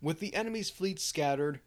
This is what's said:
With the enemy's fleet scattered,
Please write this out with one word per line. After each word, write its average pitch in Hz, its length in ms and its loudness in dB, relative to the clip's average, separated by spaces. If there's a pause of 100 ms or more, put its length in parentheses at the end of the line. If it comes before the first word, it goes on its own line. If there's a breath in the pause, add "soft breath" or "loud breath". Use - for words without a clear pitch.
With 156 160 0
the 202 160 -4
enemy's 220 340 -2
fleet 190 320 -2
scattered, 143 680 2